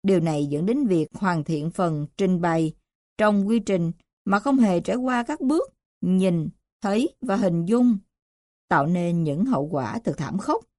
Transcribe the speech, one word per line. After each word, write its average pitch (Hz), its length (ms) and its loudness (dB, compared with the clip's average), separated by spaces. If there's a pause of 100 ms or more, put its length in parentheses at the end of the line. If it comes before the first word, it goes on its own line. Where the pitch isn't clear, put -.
Điều 190 160 2
này 156 260 0
dẫn 147 200 -2
đến 247 220 0
việc 165 260 2
hoàn 175 300 -2
thiện 160 280 -4
phần 156 360 -2 (100)
trình 185 240 0
bày 165 320 0 (440)
trong 208 300 2
quy 226 120 2
trình 180 320 -2 (340)
mà 196 140 2
không 277 180 2
hề 196 220 4
trải 190 160 -2
qua 254 280 -2
các - 180 -6
bước 302 320 0 (280)
nhìn, 180 480 2 (320)
thấy 220 400 -2
và 254 140 -2
hình 170 300 0
dung, 233 320 4 (720)
tạo 147 180 2
nên 170 380 0
những 156 220 0
hậu 180 260 0
quả 131 320 -4
thật 151 140 -2
thảm 156 200 -6
khốc. 330 280 -4 (140)